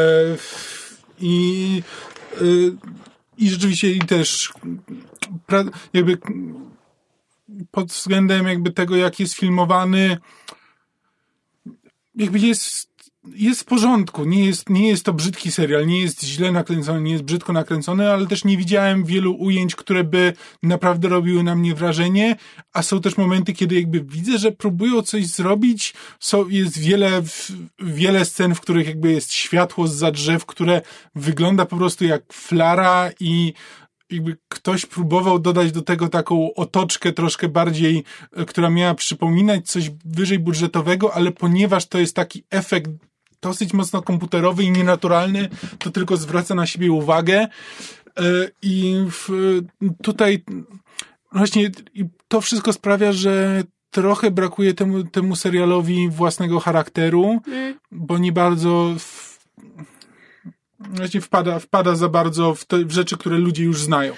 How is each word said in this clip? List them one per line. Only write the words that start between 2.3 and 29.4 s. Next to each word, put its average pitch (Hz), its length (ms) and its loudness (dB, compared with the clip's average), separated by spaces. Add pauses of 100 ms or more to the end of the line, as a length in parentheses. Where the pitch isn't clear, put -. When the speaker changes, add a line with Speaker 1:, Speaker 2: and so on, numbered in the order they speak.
Speaker 1:
e, 175 120 -2 (960)
i 208 120 4
rzeczywiście 185 420 0
i 190 80 -2
też 170 520 0 (960)
pra-, 196 220 0 (220)
jakby 180 260 2 (1500)
pod 185 220 -4
względem 190 560 2
jakby 175 220 -2
tego, 180 260 0
jak 180 240 0
jest 180 140 -4
filmowany, 185 800 2 (2000)
jakby 208 240 -2
jest, - 500 0 (460)
jest 220 260 0
w - 40 -12
porządku. 220 600 2
Nie 190 220 2
jest, 190 240 -2
nie 196 180 4
jest 196 160 0
to 196 80 0
brzydki 165 400 -4
serial, 151 340 0
nie 180 140 2
jest 175 220 -4
źle 151 300 -2
nakręcony, 165 480 -2
nie 156 120 -2
jest 151 120 -2
brzydko 170 280 -4
nakręcony, 170 600 0
ale 196 140 0
też 196 180 -2
nie 196 120 4
widziałem 190 480 2
wielu 185 300 0
ujęć, 185 420 -2
które 185 280 0
by 175 280 4 (300)
naprawdę 175 460 2
robiły 175 340 2
na 170 120 0
mnie 170 200 0
wrażenie, 180 640 2 (360)
a 165 100 0
są 196 180 -2
też 185 160 -2
momenty, 185 360 2
kiedy 180 220 -2
jakby 170 260 0
widzę, 165 380 -2
że 208 140 0
próbują 214 500 0
coś 208 240 -4
zrobić. 208 680 0 (260)
Są, 202 280 0
jest 190 300 0
wiele, 190 440 2
w-, 165 300 -12 (260)
wiele 180 460 0
scen, 175 300 0
w 165 60 -4
których 170 260 0
jakby 160 260 0
jest 151 200 -2
światło 175 540 0